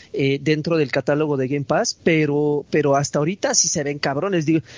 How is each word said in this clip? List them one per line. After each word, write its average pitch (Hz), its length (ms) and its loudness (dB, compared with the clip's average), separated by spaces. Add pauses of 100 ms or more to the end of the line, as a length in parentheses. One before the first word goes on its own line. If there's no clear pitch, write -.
(120)
eh, 139 280 0
dentro 156 360 0
del 147 160 0
catálogo 147 440 0
de 131 120 -2
Game 139 160 -2
Pass, 180 400 -2
pero, 147 680 2
pero 147 240 2
hasta 139 240 0
ahorita 196 360 -2
sí - 140 2
se 160 140 -4
ven 143 160 -6
cabrones. 156 480 -2
Digo, 160 140 2 (180)